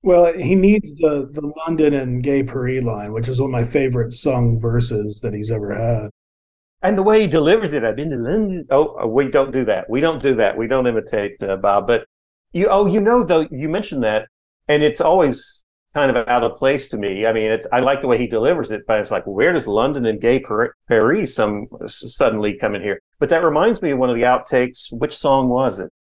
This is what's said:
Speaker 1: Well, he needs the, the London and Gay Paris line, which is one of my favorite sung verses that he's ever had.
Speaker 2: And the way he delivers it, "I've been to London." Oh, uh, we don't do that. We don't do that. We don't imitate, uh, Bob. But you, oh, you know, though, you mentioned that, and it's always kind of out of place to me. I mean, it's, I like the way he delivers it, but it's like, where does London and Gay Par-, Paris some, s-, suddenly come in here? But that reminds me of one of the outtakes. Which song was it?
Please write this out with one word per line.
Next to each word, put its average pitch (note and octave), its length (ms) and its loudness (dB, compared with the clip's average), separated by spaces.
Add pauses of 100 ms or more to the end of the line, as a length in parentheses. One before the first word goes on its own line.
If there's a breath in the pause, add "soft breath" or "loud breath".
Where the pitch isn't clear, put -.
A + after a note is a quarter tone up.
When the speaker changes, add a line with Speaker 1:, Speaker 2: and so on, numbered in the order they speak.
Speaker 1:
Well, F3 300 6
he E3+ 240 0
needs G3 400 4
the, D3 340 0
the D3 220 -8 (120)
London D#3 300 2
and B2+ 280 -2
Gay C#3 200 0
Paris B2+ 400 -4
line, G#2+ 300 -4
which A#2 160 -4
is B2+ 120 -2
one C3+ 100 0
of - 20 -4
my A#2+ 120 0
favorite B2 480 0
sung A#2+ 460 0
verses A2+ 640 -2
that G#2+ 140 -6
he's G#2+ 180 -6
ever G#2 220 -4
had. A2 360 -2 (720)
Speaker 2:
And G3 140 2
the F#3+ 60 0
way G#3+ 180 6
he G#3 60 2
delivers D#3+ 460 2
it, B2+ 120 -2
"I've A2 120 0
been D3+ 140 -6
to C#3 60 -4
London." F3+ 540 -2
Oh, C#3 320 2
uh, - 40 -4
we B2+ 240 0
don't C3+ 220 2
do B2+ 120 0
that. G#2 260 -2
We B2 100 0
don't D#3+ 220 -2
do C3+ 140 2
that. G#2+ 200 0
We A2+ 120 -4
don't B2+ 180 0
imitate, G#2+ 560 -4
uh, G2 140 -2
Bob. G2 300 2
But A#2 200 0 (460)
you, F3+ 160 0
oh, G3+ 180 4
you G3 140 2
know, A#3 240 4
though, D#3+ 260 2
you C#3+ 180 -8
mentioned D#3+ 360 -4
that, G#2+ 240 0 (400)
and D3+ 140 4
it's D3 180 2
always D#3+ 640 0 (300)
kind C3+ 220 2
of A2+ 120 -2
out A#2+ 160 2
of A#2 120 -2
place C3+ 340 0
to A#2 80 -8
me. G2+ 280 -2
I A2+ 60 2
mean, A2 180 0
it's, A2 220 -2
I B2 80 2
like C3+ 200 0
the C#3+ 60 -6
way A#2+ 120 2
he A#2+ 100 -2
delivers B2 420 0
it, G#2+ 160 -8
but G#2+ 140 0
it's G#2 100 -6
like, G2 140 -4
where G#2+ 280 0
does C3+ 140 -2
London A#2+ 400 0
and G#2+ 140 -2
Gay B2 180 2
Par-, A#2 360 -4 (120)
Paris A2+ 480 2
some, G#2+ 320 -2 (160)
s-, - 320 -10
suddenly G#2+ 460 0
come G#2 140 -2
in F#2 80 -6
here? G2+ 180 -4 (180)
But D3 120 0
that E3 120 2
reminds E3+ 400 2
me D#3+ 80 0
of C3+ 80 -2
one B2+ 120 2
of A#2+ 60 0
the A#2 60 0
outtakes. B2 680 0
Which B2+ 240 -6
song C3+ 320 2
was B2 320 -2
it? D#2+ 100 -10 (120)